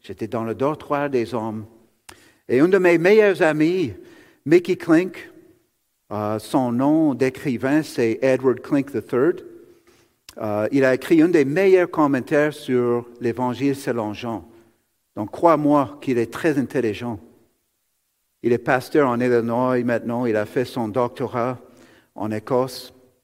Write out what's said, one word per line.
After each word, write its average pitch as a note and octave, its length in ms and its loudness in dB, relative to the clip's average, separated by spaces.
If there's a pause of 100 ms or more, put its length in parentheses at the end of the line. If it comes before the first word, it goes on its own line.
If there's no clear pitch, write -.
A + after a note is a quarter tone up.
j'étais G2+ 280 -12
dans A2+ 160 -6
le A2+ 100 -4
dortoir D3 540 -4
des A#2+ 260 -2
hommes, A2 300 -6 (840)
et B2 120 2
un E3 80 6
de F#3+ 100 4
mes F3 200 4
meilleurs G3 440 4
amis, D#3 500 0 (520)
Mickey F3 320 4
Klink, E3+ 540 0 (840)
euh, G#2+ 260 -4
son B2+ 340 -2
nom C#3+ 420 2
d'écrivain, C3 680 -2
c'est A#2 400 -2
Edward C3 380 2
Klink C#3 320 -2
the A2 120 -4
third, C#3+ 400 0 (960)
euh, G#2+ 320 -2
il C3+ 140 2
a C3 100 4
écrit D#3 280 2
un E3 60 4
des E3+ 160 4
meilleurs F3+ 460 2
commentaires D3 640 0
sur A#2+ 520 -2 (140)
l'Évangile B2 560 -2
selon A#2 360 -6
Jean. G#2 360 -10 (680)
Donc, G#2 140 -8
crois-moi D3 720 2
qu'il B2 180 -2
est A2+ 140 -2
très D3 260 0
intelligent. A#2 600 -4 (1200)
Il A#2+ 100 2
est A#2+ 60 0
pasteur C3 500 0
en A#2+ 120 0
Illinois B2 600 0
maintenant, A#2+ 440 -2
il A2 100 0
a G#2+ 100 -2
fait B2+ 180 -2
son A#2+ 240 -6
doctorat B2 680 -4 (560)
en G#2+ 160 -6
Écosse. B2+ 640 -4 (320)